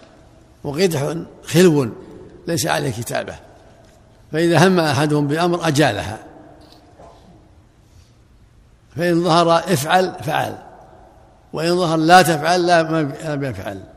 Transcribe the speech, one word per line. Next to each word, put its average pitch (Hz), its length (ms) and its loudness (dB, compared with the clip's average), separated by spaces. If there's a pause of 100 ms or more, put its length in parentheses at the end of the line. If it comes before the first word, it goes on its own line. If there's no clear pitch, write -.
(640)
وقدح 147 500 -2 (300)
خلو 156 440 4 (580)
ليس 165 200 -4
عليه 147 240 -2
كتابة، 113 440 -8 (1000)
فإذا 170 340 4
هم 185 140 4
أحدهم 147 460 0
بأمر 165 420 -2
أجالها، 110 500 -2 (2750)
فإن 170 280 0
ظهر 165 340 4
"افعل" 170 560 0 (100)
فعل، 131 340 -4 (960)
وإن 165 240 -2
ظهر 165 220 0
"لا 175 240 6
تفعل" 170 440 0
لا، 175 160 4
ما 160 200 -2
ب-، 143 120 -6 (100)
لم 147 200 -6
يفعل 98 380 -10 (140)